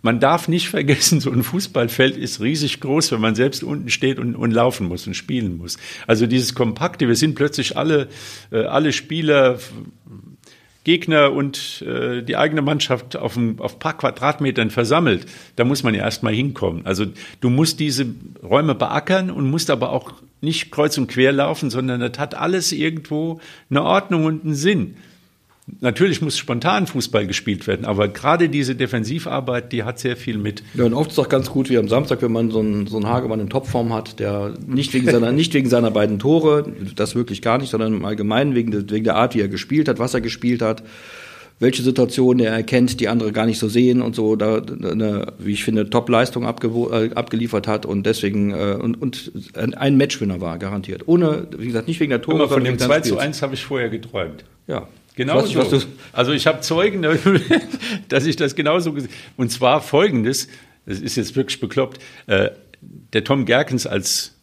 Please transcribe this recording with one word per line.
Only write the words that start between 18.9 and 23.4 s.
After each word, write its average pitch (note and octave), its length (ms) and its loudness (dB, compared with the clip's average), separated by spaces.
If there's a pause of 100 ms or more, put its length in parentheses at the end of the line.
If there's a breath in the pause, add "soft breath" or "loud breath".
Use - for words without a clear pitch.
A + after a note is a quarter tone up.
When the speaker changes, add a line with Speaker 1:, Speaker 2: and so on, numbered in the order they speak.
Speaker 1:
und C#3 200 -2
musst D#3+ 180 -2
aber B2+ 240 0
auch - 200 -6 (280)
nicht D#3 300 -4
kreuz D3 260 2
und C3 120 0
quer C3 240 4
laufen, C#3+ 360 0
sondern B2 320 -2
das A#2+ 180 -4
hat D3+ 160 -6
alles F3 380 -2
irgendwo D#3+ 680 -4 (260 loud breath)